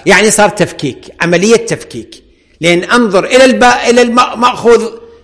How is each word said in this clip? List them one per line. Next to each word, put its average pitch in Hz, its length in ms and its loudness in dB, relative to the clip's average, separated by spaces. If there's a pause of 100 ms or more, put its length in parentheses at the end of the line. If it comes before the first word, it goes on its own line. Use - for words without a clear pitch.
يعني 190 240 2
صار 208 180 2
تفكيك، - 720 -8
عملية 180 460 0
تفكيك، - 580 -12 (360)
لأن 170 240 0
أنظر 202 400 0
إلى 254 200 2
الب-، 240 200 2
إلى 240 380 2
الم-، 240 380 -2
مأخوذ 233 680 0 (160)